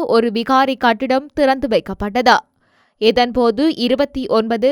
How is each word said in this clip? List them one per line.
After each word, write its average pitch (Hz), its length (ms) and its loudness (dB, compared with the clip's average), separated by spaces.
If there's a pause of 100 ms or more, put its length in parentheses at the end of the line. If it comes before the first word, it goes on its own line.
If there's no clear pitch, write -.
ஒரு 226 320 0
விகாரை 262 480 0
கட்டிடம் 254 420 -2 (120)
திறந்து 269 360 0
வைக்கப்பட்டது. 202 640 0 (640)
இதன்போது 233 640 0 (220)
இருபத்தி 262 380 -2 (140)
ஒன்பது 226 320 0